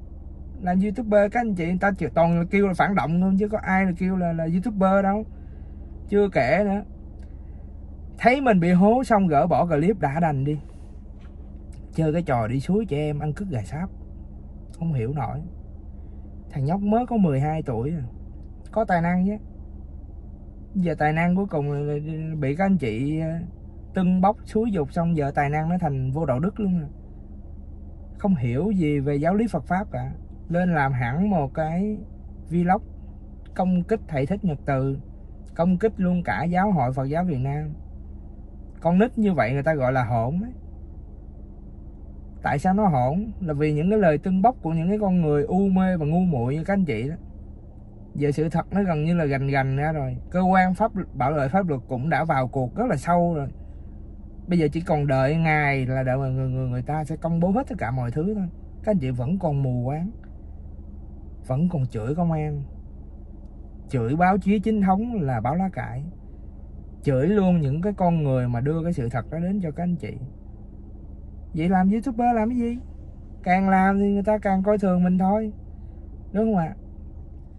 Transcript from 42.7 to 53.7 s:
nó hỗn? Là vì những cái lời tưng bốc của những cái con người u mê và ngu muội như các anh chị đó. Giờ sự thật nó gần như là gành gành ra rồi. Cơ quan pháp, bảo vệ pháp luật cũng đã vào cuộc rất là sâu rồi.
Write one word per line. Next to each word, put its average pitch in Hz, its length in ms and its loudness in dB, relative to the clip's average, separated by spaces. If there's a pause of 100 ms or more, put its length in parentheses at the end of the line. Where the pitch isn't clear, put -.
nó 208 140 4
hỗn? 160 520 2
Là 165 140 -2
vì 151 200 2
những 156 160 2
cái 214 100 4
lời 160 180 6
tưng 190 240 2
bốc 240 200 4
của 160 120 -2
những 165 160 0
cái 214 100 2
con 185 220 4
người 147 220 4
u 196 240 2
mê 185 300 4
và 151 80 0
ngu 160 140 2
muội 143 360 2
như 160 80 -2
các 196 100 -2
anh 196 120 2
chị 123 240 -2
đó. 170 60 -6 (1000)
Giờ 147 160 2
sự 156 180 2
thật 165 220 0
nó 196 120 2
gần 156 200 0
như 170 120 2
là 165 100 2
gành 135 220 0
gành 135 280 2
ra 147 160 0
rồi. 131 260 -2 (120)
Cơ 180 120 0
quan 185 320 6
pháp, 214 180 0 (220)
bảo 135 200 2
vệ 143 140 2
pháp 190 200 2
luật 135 200 -2
cũng 131 220 -2
đã 147 140 2
vào 135 240 2
cuộc 120 280 -2
rất 233 140 0
là 170 60 2
sâu 170 400 4
rồi. 139 120 -2 (1000)